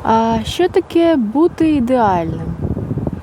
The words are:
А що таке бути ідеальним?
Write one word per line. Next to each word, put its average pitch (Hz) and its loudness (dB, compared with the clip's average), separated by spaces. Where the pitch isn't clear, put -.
А 226 2
що 349 0
таке 339 2
бути 302 2
ідеальним? 202 0